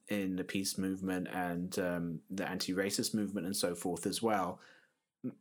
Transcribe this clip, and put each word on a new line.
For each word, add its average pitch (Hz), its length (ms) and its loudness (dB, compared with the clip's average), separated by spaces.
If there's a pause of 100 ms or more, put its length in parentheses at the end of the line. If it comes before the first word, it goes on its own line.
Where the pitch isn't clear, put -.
in 95 300 0
the 92 80 -2
peace 98 320 -2
movement 92 540 0
and, 90 460 0
um, 87 420 0 (100)
the 95 200 -2
anti-racist 95 640 0
movement 98 320 0
and 98 100 0
so 87 200 2
forth 87 320 -2
as 92 140 0
well, 98 380 2 (800)